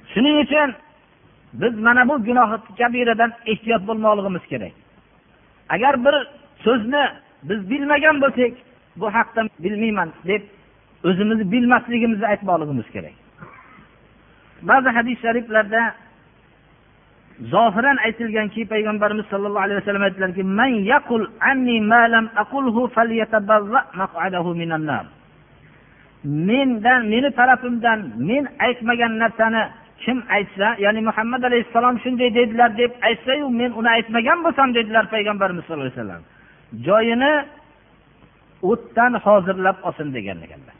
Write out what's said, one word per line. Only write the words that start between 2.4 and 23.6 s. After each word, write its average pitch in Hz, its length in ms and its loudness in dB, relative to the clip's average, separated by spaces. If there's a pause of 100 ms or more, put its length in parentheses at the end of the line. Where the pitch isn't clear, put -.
kabiradan 233 560 0 (140)
ehtiyot 220 400 -2
bo'lmoqligimiz 208 600 0
kerak. 107 280 -10 (960)
Agar 240 240 2 (100)
bir 294 100 6 (500)
so'zni 254 400 2 (380)
biz 196 260 -6
bilmagan 294 520 0
bo'lsak, 247 320 0 (440)
"Bu 185 180 -8
haqda 226 260 -2 (180)
bilmayman", 208 520 -2 (140)
deb 202 180 -2 (600)
o'zimizni 208 480 0
bilmasligimizni 233 760 0
aytmoqligimiz 170 640 -2
kerak. 85 260 -14 (1500)
Ba'zi 247 260 4
hadis 233 320 0
shariflarda 220 600 0 (1600)
zohiran 220 560 2
aytilganki, 220 680 -4
payg'ambarimiz 214 600 -2
sallallohu 202 400 -4
alayhi 202 140 -2
vasallam 202 220 -2
aytdilarki, 190 420 -2
"Man 214 280 2 (200)
yaqul 240 320 0 (160)
anni 247 400 0
ma 226 300 4
lam 226 160 2 (100)
aqulhu 240 520 -2
falyatabawwa 220 920 0 (140)